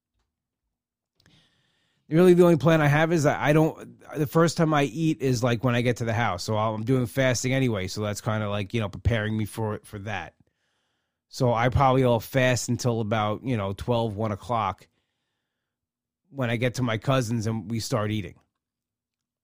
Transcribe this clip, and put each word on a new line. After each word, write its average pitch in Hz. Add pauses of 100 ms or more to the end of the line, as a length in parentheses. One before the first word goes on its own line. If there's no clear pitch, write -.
(2000)
Really, 175
the 175
only 170
plan 156
I 147
have 156
is 160
I, 123
I -
don't, 143 (160)
the 147
first 165
time 160
I 143
eat 156
is, 127
like, 120
when 120
I 123
get 120
to 120
the 110
house. 104
So 113
I'm 110
doing 127
fasting 131
anyway. 113
So -
that's 104
kinda 107
like, 101
you 117
know, 104
preparing 107
me 110
for, 107
for -
that. 98 (920)
So 123
I 117
probably 131
will 120
fast 127
until 117
about, 107
you 123
know, 98
twelve, 117
one 107
o'clock 104 (1400)
when 131
I 120
get 120
to 131
my 113
cousin's 120
and 110
we 113
start 104
eating. 104 (1080)